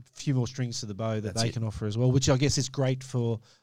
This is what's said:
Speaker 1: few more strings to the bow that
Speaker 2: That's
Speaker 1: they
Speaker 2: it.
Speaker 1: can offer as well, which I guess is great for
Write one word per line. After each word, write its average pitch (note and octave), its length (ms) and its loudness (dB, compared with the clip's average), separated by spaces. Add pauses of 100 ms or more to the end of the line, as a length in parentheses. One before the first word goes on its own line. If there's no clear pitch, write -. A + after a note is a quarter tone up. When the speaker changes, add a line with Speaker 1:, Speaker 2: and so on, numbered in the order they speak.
(140)
Speaker 1:
few - 200 -2
more B2 140 2
strings A#2+ 320 -6
to - 80 -8
the G2+ 80 -8
bow A2 200 -2
that G#2+ 60 -2
Speaker 2:
That's G#2+ 220 -2
Speaker 1:
they A#2 60 0
Speaker 2:
it. - 40 -6
Speaker 1:
can A2+ 100 -4
offer A2 220 -4
as G#2+ 120 -2
well, B2+ 140 4
which C3+ 180 4
I C#3 80 6
guess C#3 200 2
is C3 120 0
great C3 340 0
for A#2 360 -2 (240)